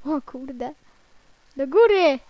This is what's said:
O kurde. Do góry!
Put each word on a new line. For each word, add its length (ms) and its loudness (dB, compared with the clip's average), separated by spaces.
O 160 -4
kurde. 520 -14
Do 100 -4
góry! 520 4